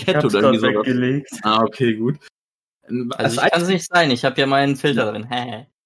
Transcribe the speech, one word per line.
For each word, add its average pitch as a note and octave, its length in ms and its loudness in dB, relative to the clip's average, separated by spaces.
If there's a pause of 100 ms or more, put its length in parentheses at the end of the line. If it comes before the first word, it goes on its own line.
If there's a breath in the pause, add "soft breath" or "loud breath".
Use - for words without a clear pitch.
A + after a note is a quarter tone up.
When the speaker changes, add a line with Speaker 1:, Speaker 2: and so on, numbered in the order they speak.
Speaker 1:
Kette E3+ 140 2
Speaker 2:
hab's A2+ 160 2
Speaker 1:
oder G2+ 80 4 (100)
irgendwie A2 80 0
Speaker 2:
grad B2 120 2
Speaker 1:
sowas. G#2+ 140 -2
Speaker 2:
weggelegt. B2+ 420 -2 (120)
Speaker 1:
Ah, A2 220 0
okay, A2+ 320 0
gut. A#2 220 -4 (640 loud breath)
Speaker 3:
Also B2 240 -6 (100)
Speaker 1:
Das C3 160 0
Speaker 3:
ich B2 60 -2
kann's D#3+ 140 2
Speaker 1:
Einzige F3 200 0
Speaker 3:
nicht E3+ 180 -2
sein, E3+ 200 4
ich B2 140 0
hab C3 120 -2
ja C#3 80 2
meinen C#3 300 2
Filter C3+ 300 0
Speaker 1:
Ja. G#2+ 60 -2
Speaker 3:
drin. G#2+ 160 -8
<laughs> B2 40 -18
Hä, B2 180 -4
hä. A2+ 160 -12 (200)